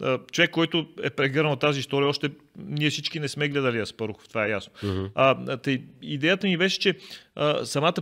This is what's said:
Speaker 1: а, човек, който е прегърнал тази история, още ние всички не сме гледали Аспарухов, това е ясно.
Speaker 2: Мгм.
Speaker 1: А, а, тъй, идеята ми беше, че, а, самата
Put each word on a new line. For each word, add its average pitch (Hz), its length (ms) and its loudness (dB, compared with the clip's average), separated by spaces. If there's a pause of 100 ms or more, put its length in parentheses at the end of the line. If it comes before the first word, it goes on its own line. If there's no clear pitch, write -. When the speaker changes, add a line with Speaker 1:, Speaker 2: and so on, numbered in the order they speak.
Speaker 1:
а, 131 180 0 (120)
човек, 170 200 4
който 165 360 0 (160)
е 139 60 0
прегърнал 143 460 0
тази 143 240 2
история, 139 300 2
още 139 200 -2 (300)
ние 147 300 -2
всички 147 300 -4
не 147 80 -4
сме 147 220 -2
гледали 135 300 0
Аспарухов, 107 480 -6
това 110 180 -2
е 104 40 0
ясно. 101 240 -4 (100)
Speaker 2:
Мгм. 95 220 0 (100)
Speaker 1:
А, 131 220 6 (100)
а, 127 100 -4
тъй, 135 240 -2 (200)
идеята 160 460 0
ми 180 100 2
беше, 185 220 0
че, 190 180 2 (380)
а, 147 300 0
самата 151 360 2